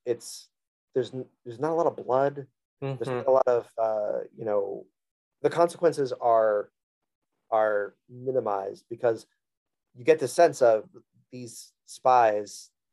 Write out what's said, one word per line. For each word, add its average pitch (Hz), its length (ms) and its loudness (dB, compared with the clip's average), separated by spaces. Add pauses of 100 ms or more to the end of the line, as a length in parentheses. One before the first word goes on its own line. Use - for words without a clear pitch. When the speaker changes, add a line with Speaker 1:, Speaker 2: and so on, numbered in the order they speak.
Speaker 1:
it's, - 420 -8 (480)
there's 120 180 -4
n-, 127 120 -10 (200)
there's 117 140 -16
not 156 120 -4
a 165 40 -2
lot 165 120 0
of - 80 -4
blood. 135 520 -2 (340)
There's 135 180 -6
Speaker 2:
Mm-hmm. 135 180 -6
Speaker 1:
not 120 100 -4
a 131 40 4
lot 131 160 4
of, 120 200 0 (100)
uh, 110 420 -2 (180)
you 117 80 -10
know, 101 400 -4 (560)
the 147 80 0
consequences 151 640 0
are, 110 560 2 (840)
are 107 420 0 (160)
minimized 110 800 -6
because 113 360 -2 (720)
you 123 80 -20
get 156 160 4
the 135 80 -4
sense 156 340 2
of 110 240 4 (460)
these 123 400 -16 (140)
spies, 110 840 2 (240)